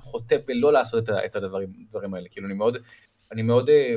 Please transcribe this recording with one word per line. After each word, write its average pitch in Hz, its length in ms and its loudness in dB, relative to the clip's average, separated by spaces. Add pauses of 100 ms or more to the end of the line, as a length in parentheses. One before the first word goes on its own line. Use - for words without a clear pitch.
חוטא 117 360 -2 (100)
בלא 131 260 2
לעשות 117 320 2
את 113 40 -8
ה-, 101 160 -2
את 95 120 -8
הדברים, 95 360 -6 (160)
הדברים 98 260 -10
האלה. 87 140 -12
כאילו, 98 180 -14
אני 98 80 -8
מאוד, 107 220 0 (560)
אני 113 100 -6
מאוד, 123 280 2
אה, 135 260 4